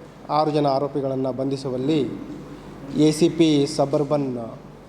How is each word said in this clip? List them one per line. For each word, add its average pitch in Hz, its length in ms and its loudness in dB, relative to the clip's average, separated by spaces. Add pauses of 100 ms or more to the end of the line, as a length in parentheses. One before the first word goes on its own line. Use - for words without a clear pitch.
(300)
ಆರು 151 200 2
ಜನ 147 160 2
ಆರೋಪಿಗಳನ್ನು 135 680 0
ಬಂಧಿಸುವಲ್ಲಿ 135 760 -2 (920)
ಎ 151 120 6
ಸಿ 165 180 4
ಪಿ 151 380 4 (100)
ಸಬರ್ಬನ್ 143 600 0 (500)